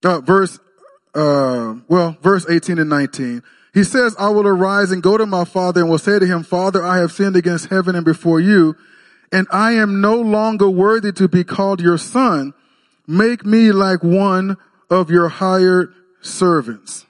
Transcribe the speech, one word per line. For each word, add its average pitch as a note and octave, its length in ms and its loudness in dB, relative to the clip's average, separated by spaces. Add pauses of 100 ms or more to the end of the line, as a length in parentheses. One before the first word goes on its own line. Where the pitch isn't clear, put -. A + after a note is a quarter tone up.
Uh, F3 160 0
verse, F3+ 380 0 (560)
uh, C3 600 -2 (120)
well, E3+ 340 0
verse F#3+ 300 0
eighteen E3+ 280 0
and D#3 120 -2
nineteen. C3 520 -4 (300)
He G3 120 4
says, A#3+ 340 -2
"I G3+ 120 0
will G#3 180 2
arise F#3+ 420 0
and F#3 100 -4
go F#3 160 2
to A3 100 0
my F#3 180 -2
father F3+ 360 -2
and E3+ 80 2
will D#3+ 100 2
say G3+ 200 0
to F#3+ 80 2
him, F3 160 -2
'Father, F#3 400 -2
I F3+ 160 -2
have E3+ 140 -2
sinned G3 240 -2
against F3 300 -2
heaven F#3+ 280 -2
and E3+ 100 -4
before E3 360 0
you, F3 340 4 (560)
and F#3+ 220 0
I G#3+ 200 0
am G#3 280 0
no G#3 160 2
longer G#3+ 520 0
worthy G3+ 440 0
to F#3 160 0
be F3+ 160 0
called G3 360 -4
your E3+ 180 0
son. E3 540 -2 (540)
Make G#3+ 400 0
me A3 240 4
like F#3+ 320 0
one F#3+ 540 0 (340)
of F3 180 0
your E3+ 200 2
hired F#3 680 0 (260)
servants.'" C3+ 880 -4